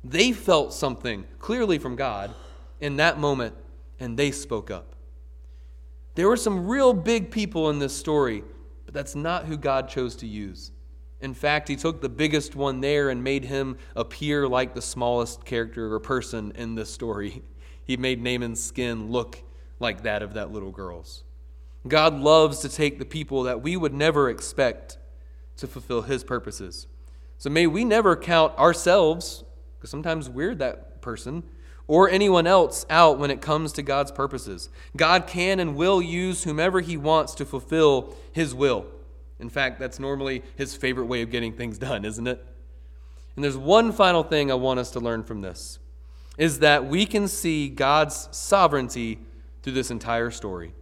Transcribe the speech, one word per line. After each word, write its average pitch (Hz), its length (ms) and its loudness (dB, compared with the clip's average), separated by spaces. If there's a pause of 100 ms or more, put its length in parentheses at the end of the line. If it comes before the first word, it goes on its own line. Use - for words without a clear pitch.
They 170 260 4
felt 185 420 2
something 117 520 -4 (160)
clearly 214 380 0
from 123 180 -6
God 110 360 -6 (480)
in 143 180 -4
that 151 200 4
moment, 135 360 0 (440)
and 117 180 -6
they 139 140 2
spoke 117 400 -6
up. - 240 -12 (1200)
There 175 140 2
were 240 80 4
some 196 320 -2
real 254 260 4
big 214 380 0
people 170 380 0
in 147 100 0
this 139 160 -2
story, 127 480 0 (400)
but - 100 -18
that's 143 220 -8
not 165 300 -4
who 156 100 -6
God 135 320 0
chose 123 280 -6
to 117 120 -12
use. 101 420 -12 (500)
In 131 140 -10
fact, 151 340 0
he 139 80 -2
took 160 240 -4
the 135 80 -4
biggest 147 460 -2
one 139 260 -2
there 143 300 2
and 123 140 -4
made 135 200 -2
him 135 320 -4 (200)
appear 147 500 -2
like 127 280 0
the 120 80 -10
smallest 120 600 -2
character 113 480 -6
or 107 60 -2
person 117 560 -6
in 113 220 -10
this 107 140 -8
story. 104 520 -8 (420)
He 131 120 -4
made 127 260 -2
Naaman's 120 400 -4
skin 117 480 -6
look 117 320 -4 (380)
like 107 220 -4
that 107 200 -2
of 101 120 -10
that 101 180 -8
little 98 180 -10
girl's. 90 540 -14 (640)
God 156 280 4
loves 151 460 6
to 143 80 -6
take 147 300 -2
the 131 60 -8
people 135 400 -4
that 123 180 -2
we 170 140 -2
would 151 180 -2
never 147 340 4
expect - 680 -4 (580)
to - 100 -10
fulfill 120 360 -4
his 131 200 -4
purposes. 101 640 -8 (520)
So 139 120 -6
may 165 160 4
we 185 180 2
never 214 300 6
count 160 440 2
ourselves, 170 880 4 (360)
'cause - 100 -16
sometimes 156 380 -6
we're 151 280 -4
that - 440 -8
person, 127 440 -10 (420)
or 175 240 8
anyone 185 360 6
else 180 440 4
out 156 280 8
when 143 120 0
it 139 100 -2
comes 156 320 -2
to 151 100 -8
God's 139 300 -2
purposes. 123 560 -6 (280)
God 170 300 4
can 185 320 0
and 160 180 -2
will 180 260 4
use 175 420 -2
whomever 170 360 0
he 165 160 -6
wants 156 400 2
to 143 80 -4
fulfill 143 720 4 (180)
his 151 220 -2
will. 127 320 2 (540)
In 117 80 -10
fact, 127 300 -2
that's 131 220 -10
normally 135 420 -4 (140)
his - 180 -6
favorite 127 320 -2
way 120 160 -2
of 113 80 -6
getting 117 220 -4
things 117 260 -8
done, 120 260 -6
isn't 110 220 -6
it? 123 180 -6 (920)
And 139 80 -4
there's 139 120 0
one 202 360 6
final 180 320 4
thing 147 260 0
I 131 40 2
want 127 260 0
us 120 120 -6
to 127 80 -6
learn 117 220 -2
from 107 200 -10
this, - 360 -12 (580)
is 147 220 0
that 147 280 6
we 175 200 2
can 202 220 0
see 156 400 0
God's 147 640 2
sovereignty 131 880 2 (420)
through 135 120 -6
this 127 160 -2
entire 117 400 -2
story. 90 520 -10